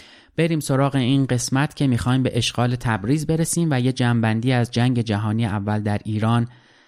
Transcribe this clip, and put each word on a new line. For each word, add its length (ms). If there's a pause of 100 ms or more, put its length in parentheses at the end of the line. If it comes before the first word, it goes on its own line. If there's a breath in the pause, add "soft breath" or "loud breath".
(360 loud breath)
بریم 240
سراغ 360
این 300
قسمت 500
که 100
می‌خوایم 360
به 160
اشغال 380
تبریز 500
برسیم 440
و 100
یه 120
جنبندی 600
از 180
جنگ 300
جهانی 460
اول 340
در 240
ایران 440 (400 loud breath)